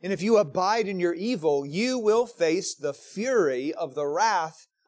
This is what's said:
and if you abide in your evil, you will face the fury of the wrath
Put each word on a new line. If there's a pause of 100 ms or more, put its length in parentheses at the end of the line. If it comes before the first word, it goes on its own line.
and
if
you
abide
in
your
evil,
you
will
face
the
fury
of
the
wrath (220)